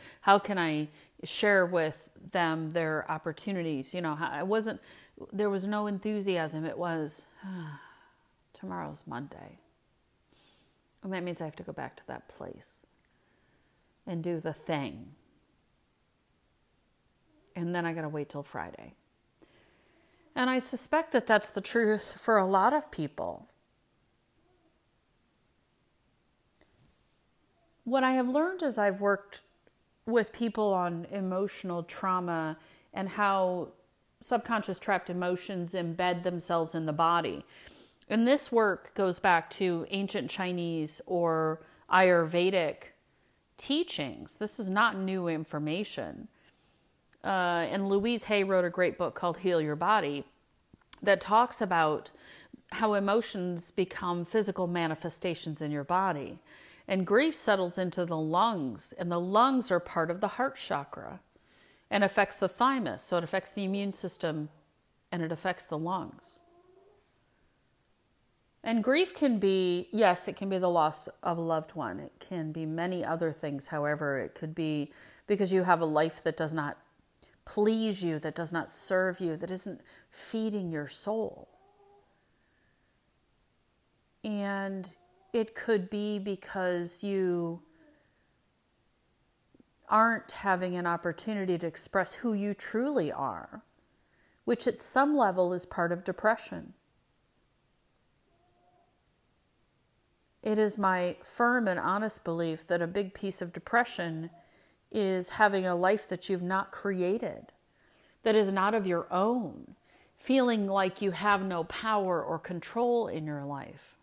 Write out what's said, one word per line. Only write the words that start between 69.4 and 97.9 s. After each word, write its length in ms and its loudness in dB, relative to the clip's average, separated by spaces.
yes, 360 4
it 80 -4
can 140 -6
be 80 2
the 120 2
loss 400 2
of 140 0
a 40 -2
loved 340 -2
one. 240 -6
It 200 -12
can 320 -6
be 140 -6
many 380 -2
other 280 -2
things. 360 -6
However, 520 -2
it 160 -6
could 200 -8
be 360 -2
because 240 0
you 120 4
have 180 6
a 40 4
life 380 2
that 140 0
does 160 -2
not 240 -4
please 580 0
you, 160 0
that 160 -6
does 180 -6
not 160 -4
serve 500 0
you, 160 -2
that 140 -6
isn't 320 -8
feeding 600 -4
your 160 -4
soul. 600 -6
And 680 -4
it 220 0
could 340 0
be 300 -2
because 840 -4
you 560 0
aren't 420 4
having 440 -2
an 100 -2
opportunity 720 -2
to 80 -6
express 480 -2
who 200 -2
you 200 -2
truly 580 -2
are, 520 -6
which 220 0
at 120 0
some 380 4
level 340 4
is 140 -2
part 260 0
of 120 -4
depression. 680 -2